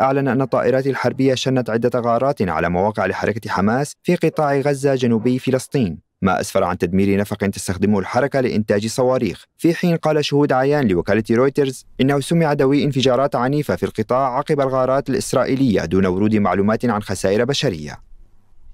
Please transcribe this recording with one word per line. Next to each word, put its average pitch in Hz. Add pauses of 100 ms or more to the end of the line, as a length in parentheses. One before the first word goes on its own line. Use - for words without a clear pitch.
أعلن 135
أن 127
الطائرات 131
الحربية 131
شنت 127
عدة 120
غارات 120
على 85
مواقع 98
لحركة 101
حماس 110 (100)
في 175
قطاع 143
غزة 139
جنوبي 123
فلسطين، 123 (240)
ما 92
أسفر -
عن 90
تدمير 98
نفق 107
تستخدمه 196
الحركة 135
لإنتاج 104
صواريخ، 127 (120)
في 165
حين 170
قال 156
شهود 143
عيان 139
لوكالة 101
رويترز 135 (140)
إنه 139
سمع 160
دوي 139
انفجارات 131
عنيفة 131
في -
القطاع 123
عقب 147
الغارات 131
الإسرائيلية 127
دون 92
ورود 101
معلومات 101
عن 107
خسائر 101
بشرية. 92 (720)